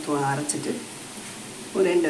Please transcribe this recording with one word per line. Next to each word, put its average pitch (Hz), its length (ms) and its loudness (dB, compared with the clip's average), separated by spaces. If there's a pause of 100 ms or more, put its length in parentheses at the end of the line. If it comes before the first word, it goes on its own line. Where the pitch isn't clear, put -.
தூ-, 147 120 2 (120)
அரைச்சிட்டு 139 440 -2 (1000)
ஒரு 190 140 6
ரெண்டு 170 200 6